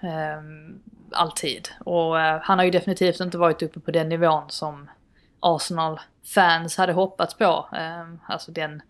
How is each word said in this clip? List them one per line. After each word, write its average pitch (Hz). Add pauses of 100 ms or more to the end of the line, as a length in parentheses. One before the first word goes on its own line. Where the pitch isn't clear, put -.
ehm, 156 (320)
alltid. - (180)
Och, 165
eh, 160
han 190
har 180
ju 180
definitivt 180
inte 175
varit 165
uppe 160
på 165
den 160
nivån 165
som 147 (840)
Arsenal-fans 165
hade 180
hoppats 185
på. 180 (100)
Ehm, 165
alltså -
den, 151